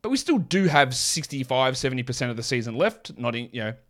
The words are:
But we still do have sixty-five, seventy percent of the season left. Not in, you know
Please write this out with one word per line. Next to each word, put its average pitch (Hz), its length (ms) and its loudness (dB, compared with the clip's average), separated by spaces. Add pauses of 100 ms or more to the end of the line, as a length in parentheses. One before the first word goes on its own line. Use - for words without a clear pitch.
But 220 100 -6
we 269 60 2
still 277 220 2
do 180 280 2
have 143 280 4
sixty-five, 131 800 0
seventy 131 260 -2
percent 123 280 -4
of 113 80 -6
the 113 40 -8
season 117 340 -4
left. - 420 -2
Not 120 160 -2
in, 120 180 -8
you 117 100 -6
know 110 120 -4 (160)